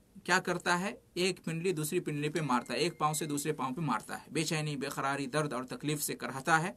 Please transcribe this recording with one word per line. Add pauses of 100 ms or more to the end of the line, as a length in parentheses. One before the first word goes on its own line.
(260)
क्या
करता
है, (260)
एक
पिंडली
दूसरी
पिंडली
पे
मारता
है,
एक
पाँव
से
दूसरे
पाँव
पे
मारता
है,
बेचैनी,
बेकरारी,
दर्द
और
तकलीफ़
से
कराहता
है